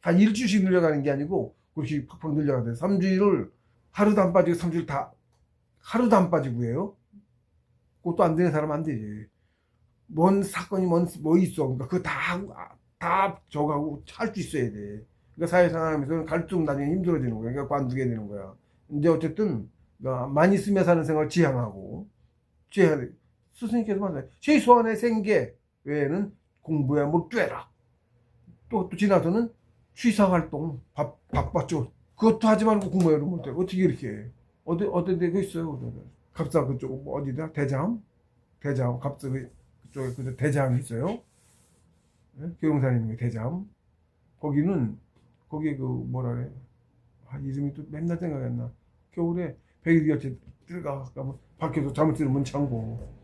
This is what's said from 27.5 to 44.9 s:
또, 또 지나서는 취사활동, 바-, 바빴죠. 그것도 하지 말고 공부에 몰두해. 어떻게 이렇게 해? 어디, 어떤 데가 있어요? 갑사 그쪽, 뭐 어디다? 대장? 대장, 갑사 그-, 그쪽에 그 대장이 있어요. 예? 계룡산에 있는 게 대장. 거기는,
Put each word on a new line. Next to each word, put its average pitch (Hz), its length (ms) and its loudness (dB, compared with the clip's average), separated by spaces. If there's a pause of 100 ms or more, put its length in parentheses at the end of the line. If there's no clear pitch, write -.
또, 185 180 0
또 - 80 -10
지나서는 196 560 2 (440)
취사활동, 165 840 0 (140)
바-, - 200 -6 (180)
바빴죠. 147 600 -2 (240)
그것도 220 320 4
하지 214 180 4
말고 208 240 2
공부에 165 280 4
몰두해. 143 380 -4
어떻게 185 280 0
이렇게 135 260 0
해? 107 160 -10 (380)
어디, 170 220 -2
어떤 180 320 -2
데가 175 220 0
있어요? 139 540 -6 (400)
갑사 147 320 -2
그쪽, 131 380 -6
뭐 139 160 -6
어디다? 143 320 -6
대장? 151 500 -2 (580)
대장, 123 400 -2
갑사 139 300 -8
그-, 131 220 -8 (320)
그쪽에 131 300 -8
그 127 220 -8
대장이 135 440 2
있어요. 139 420 -6 (1160)
예? 165 200 -10
계룡산에 135 380 2
있는 110 180 -2
게 - 20 -14
대장. 120 500 -6 (720)
거기는, 147 580 0 (520)